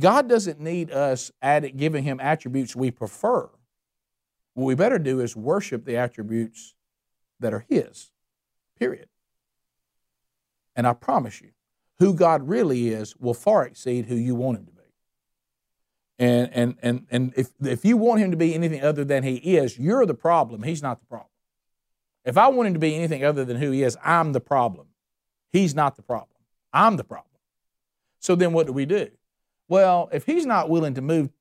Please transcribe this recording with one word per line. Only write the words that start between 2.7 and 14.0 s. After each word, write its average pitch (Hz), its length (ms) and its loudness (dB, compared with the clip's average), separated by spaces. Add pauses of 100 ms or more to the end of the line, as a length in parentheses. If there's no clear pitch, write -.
we 127 160 -2
prefer. 185 580 -4 (1040)
What 127 120 -4
we 131 100 0
better 220 240 2
do 131 220 -2
is 117 140 -6
worship 123 500 -4
the 120 100 -6
attributes 113 800 -6 (640)
that 113 140 -4
are 107 160 -8
his, - 420 -4 (640)
period. - 300 -6 (1700)
And 123 100 0
I 123 60 2
promise 120 480 -4
you, - 120 -20 (480)
who 190 140 6
God 160 360 2
really 143 400 0
is 110 260 -8
will 120 180 -4
far 196 320 2
exceed 123 420 -6